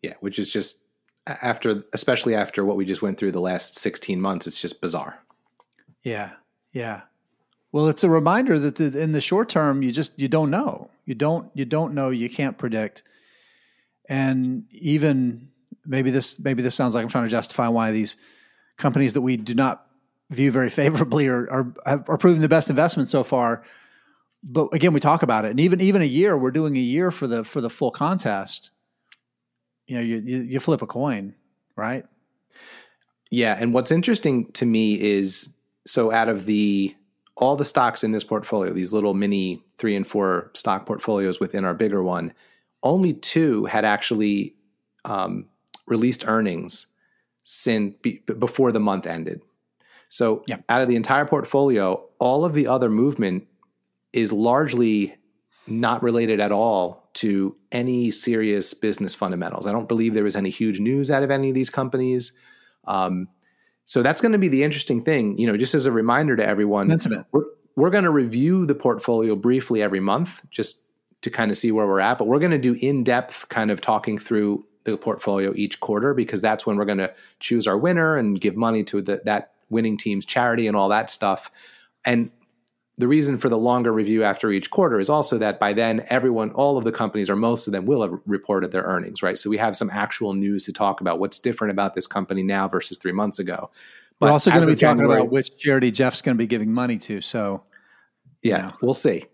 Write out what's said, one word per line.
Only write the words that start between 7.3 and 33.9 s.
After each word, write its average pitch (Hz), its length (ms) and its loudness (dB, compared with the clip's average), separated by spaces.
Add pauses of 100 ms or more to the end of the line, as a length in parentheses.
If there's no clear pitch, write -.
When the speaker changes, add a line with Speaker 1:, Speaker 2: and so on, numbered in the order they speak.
Speaker 2:
Well, 151 160 2
it's 151 160 0
a 185 60 6
reminder 165 500 4
that 143 160 0
the, 139 260 -2
in 160 100 0
the 147 100 0
short 214 280 0
term, 143 320 2
you 127 100 0
just, 143 280 -4
you 135 80 -2
don't 151 240 2
know. - 400 -4 (140)
You 135 100 -8
don't, 151 400 -2
you 139 100 -4
don't 151 300 -2
know. 135 160 -2
You 120 180 -4
can't 135 280 -4
predict. 110 440 -4 (1080)
And 131 600 -2
even 139 760 0 (360)
maybe 135 260 0
this, 131 280 -2
maybe 131 220 -2
this 123 140 0
sounds 127 200 0
like 120 60 0
I'm 113 80 -6
trying 123 160 -2
to 110 40 -2
justify 117 400 0
why 113 220 2
these 110 260 -2 (600)
companies 135 360 2
that 135 80 0
we 127 160 0
do 110 180 -6
not 131 300 0 (440)
view 135 220 2
very 123 180 2
<laughs> - 120 -4
favorably 143 460 2
are, 123 220 -2
are, 131 580 -2
are 160 100 0
proving 175 240 6
the 156 80 4
best 156 200 4
investment 147 400 2
so 135 140 2
far. 120 400 0 (800)
But 143 300 -2
again, 165 180 4
we 147 80 4
talk 151 240 4
about 110 220 2
it. 104 60 -2
And 123 80 0
even, 175 220 4
even 190 200 4
a 160 40 2
year, 160 320 2
we're 131 140 0
doing 151 240 0
a 131 60 0
year 151 300 0
for 143 160 -6
the, 117 160 -2
for 139 180 -6
the 117 80 -4
full 123 220 -4
contest. 135 800 -4 (1120)
You 127 100 -10
know, 120 60 -4
you, 117 160 -2
you, 127 240 -4
you 127 180 -4
flip 151 220 0
a 117 60 -10
coin, 113 480 -6 (400)
right? 117 300 -6 (1200)
Speaker 1:
Yeah. 113 280 2
And 117 160 0
what's 127 180 0